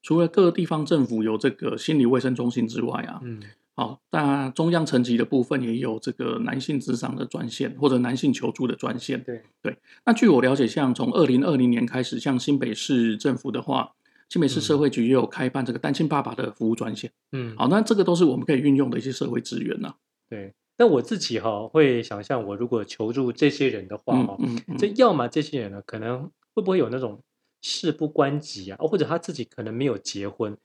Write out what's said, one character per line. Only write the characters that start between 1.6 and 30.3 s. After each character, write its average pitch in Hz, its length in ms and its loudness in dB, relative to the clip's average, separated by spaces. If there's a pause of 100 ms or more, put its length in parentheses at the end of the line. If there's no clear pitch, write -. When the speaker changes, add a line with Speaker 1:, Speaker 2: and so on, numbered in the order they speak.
Speaker 1:
心 156 200 0
理 127 60 6
卫 123 160 4
生 127 140 -2
中 123 160 -2
心 117 180 -2
之 120 140 -6
外 123 220 -4
啊， - 200 -12
Speaker 2:
嗯。 113 160 -12 (340)
Speaker 1:
好， 131 240 -6 (120)
那 139 400 0
中 165 200 0
央 165 140 2
层 127 180 2
级 120 140 2
的 113 80 2
部 131 180 2
分 131 200 -2
也 117 160 -4
有 117 200 -6
这 131 140 -6
个 123 320 -6
男 123 160 -4
性 143 180 -4
咨 131 160 -2
商 127 220 -6
的 - 80 -6
专 - 240 -8
线， - 320 -4
或 143 80 4
者 131 100 4
男 123 160 0
性 135 160 0
求 113 220 -2
助 123 140 -4
的 113 100 -2
专 127 240 -6
线。 123 240 -8
Speaker 2:
对。 117 160 -10 (220)
Speaker 1:
对， 104 160 -6 (260)
那 233 80 4
据 233 160 4
我 127 140 8
了 127 120 4
解， 135 120 2
像 131 280 0
从 120 200 -2
二 170 100 6
零 131 180 4
二 156 140 2
零 123 140 4
年 120 160 2
开 127 160 -4
始， 120 180 -6
像 131 180 -2
新 143 200 0
北 120 160 -4
市 117 420 0
政 131 180 -2
府 - 160 -8
的 120 120 -6
话， 135 300 -4 (360)
新 175 140 0
北 139 40 4
市 151 140 0
社 147 160 2
会 143 140 4
局 117 160 0
也 131 60 4
有 123 140 4
开 - 220 -4
办 131 160 -4
这 120 80 -4
个 120 60 -6
单 147 140 -4
亲 139 140 0
爸 143 140 0
爸 117 140 -8
的 120 180 -6
服 113 160 -2
务 117 60 2
专 113 200 -6
线。 - 160 -12 (220)
Speaker 2:
嗯。 120 220 -8
嗯。 - 20 -16
Speaker 1:
好， - 120 0
那 202 120 4
这 220 140 4
个 196 100 10
都 175 100 4
是 170 120 6
我 131 100 4
们 123 80 -4
可 160 100 2
以 131 40 4
运 135 180 6
用 135 140 2
的 131 80 -2
一 - 20 -2
些 131 100 -6
社 127 200 -4
会 120 100 -2
资 - 180 -10
源 - 240 -4
啊。 - 120 -10 (340)
Speaker 2:
对， 101 240 -12 (240)
但 240 100 6
我 147 140 4
自 208 160 -6
己 117 240 -4
哈， 107 260 -2
会 131 360 4
想 104 200 -10
象 117 260 -4
我 101 60 -6
如 117 140 -4
果 110 160 -2
求 113 260 -6
助 123 220 -2
这 147 160 2
些 139 220 2
人 98 180 -8
的 101 80 -10
话 131 260 2
哈， 98 180 -2
Speaker 1:
嗯， 120 140 -2
嗯， 117 140 -6
嗯。 156 80 -6
Speaker 2:
这 202 200 2
要 233 180 6
么 123 140 0
这 156 120 -2
些 147 220 -6
人 101 100 -8
呢， 101 140 -12
可 113 120 -12
能 123 320 -6 (240)
会 214 80 0
不 185 80 -2
会 185 80 4
有 120 100 2
那 127 100 -4
种 113 240 -8 (380)
事 - 320 -4
不 151 160 -4
关 147 320 0
己 95 300 -14
啊， 92 100 -14
或 160 180 0
者 147 60 2
他 156 140 -2
自 170 140 -8
己 120 120 -8
可 - 180 -12
能 110 100 -8
没 123 120 -2
有 117 120 0
结 98 320 -8
婚 104 360 -6